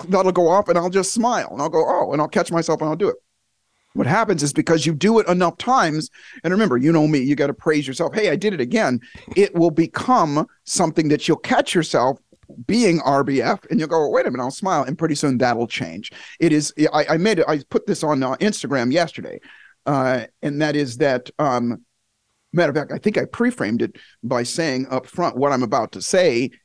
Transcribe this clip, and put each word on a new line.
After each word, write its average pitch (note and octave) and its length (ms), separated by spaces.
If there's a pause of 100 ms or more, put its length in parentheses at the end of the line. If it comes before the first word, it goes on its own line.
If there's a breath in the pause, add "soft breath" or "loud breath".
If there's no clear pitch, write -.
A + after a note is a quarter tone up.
that'll F#3 240
go F3 160
off, F#3+ 220
and F3 80
I'll F3 120
just F#3 220
smile, A3+ 400
and A2+ 100
I'll D#3 80
go, D3+ 160
"Oh," - 280
and D3+ 80
I'll D3+ 80
catch F3+ 220
myself, E3 280
and D#3 100
I'll D#3 60
do F#3 140
it. - 80 (760)
What - 140
happens G3+ 340
is C#3+ 120
because D#3 320
you D#3+ 80
do G#3 260
it G3+ 80
enough F3+ 300
times, E3 520 (360 loud breath)
and F3 80
remember, F#3+ 240
you D3 160
know D#3 140
me, D3+ 120
you C3+ 160
gotta C#3+ 180
praise D3+ 320
yourself. C3+ 280
"Hey, G#3 160
I D3 80
did G#3 160
it D#3 80
again." C3+ 400 (340 loud breath)
It F#3+ 200
will E3+ 160
become D#3+ 760 (160)
something D#3+ 460
that D3 180
you'll D#3+ 100
catch - 380
yourself C#3 440 (480)
being F#3 340
R C#3 220
B C3+ 180
F, C#3 180 (100)
and - 100
you'll D3+ 100
go, D#3+ 200
"Wait C5 180
a - 40
minute, B2 120
I'll B2+ 80
smile," F3 320
and C3 140
pretty D#3 180
soon C#3 240
that'll A#2+ 280
change. F#2 440 (280 loud breath)
It D#3+ 120
is, D3+ 220 (200)
I, D3+ 180
I D#3+ 60
made F#3+ 220
it, D3+ 80
I D3 220
put - 180
this E3 160
on, D3 180
uh, C3 140
Instagram C3+ 560
yesterday, D3+ 480 (460 loud breath)
uh, C3 400 (160)
and C#3+ 200
that D3+ 140
is C3 220
that, C3 320 (100)
um, B2 440 (680)
matter D#3+ 160
of C3+ 60
fact, D3 160
I D3 60
think G#3 200
I C3 80
pre-framed A#3 560
it - 140 (260 loud breath)
by A#2+ 220
saying C3 480
up B2+ 160
front D#3 300
what C#3+ 160
I'm B2+ 100
about A2+ 300
to F#2 80
say C3+ 500 (140)